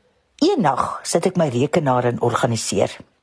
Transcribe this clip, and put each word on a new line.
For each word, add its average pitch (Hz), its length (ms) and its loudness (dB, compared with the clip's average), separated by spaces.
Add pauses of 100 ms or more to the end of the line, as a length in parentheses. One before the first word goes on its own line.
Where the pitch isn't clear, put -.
(400)
Een 339 220 2
nag - 420 0
sit 175 220 0
ek 185 100 0
my 160 140 2
rekenaar 127 560 0
en 120 160 -2
organiseer. - 760 -2 (260)